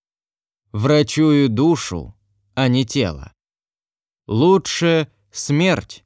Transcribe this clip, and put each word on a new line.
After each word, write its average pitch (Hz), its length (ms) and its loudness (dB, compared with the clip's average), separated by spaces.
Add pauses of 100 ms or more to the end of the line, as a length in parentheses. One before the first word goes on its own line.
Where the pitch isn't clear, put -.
(720)
Врачую 147 800 2
душу, 110 640 -2 (400)
а 131 140 0
не 127 160 0
тело. 90 480 -6 (960)
Лучше 165 800 0 (240)
смерть, 151 720 -2